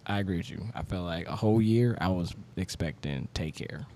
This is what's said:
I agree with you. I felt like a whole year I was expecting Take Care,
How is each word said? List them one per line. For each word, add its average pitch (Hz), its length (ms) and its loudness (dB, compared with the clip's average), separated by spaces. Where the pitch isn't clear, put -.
I 101 120 0
agree 95 200 0
with - 120 -4
you. - 120 -10
I - 80 -6
felt 92 240 -4
like 85 220 -4
a - 80 -6
whole 110 260 6
year 113 380 6
I 90 80 2
was 90 260 0
expecting 73 760 -4
Take 80 220 -4
Care, - 420 -10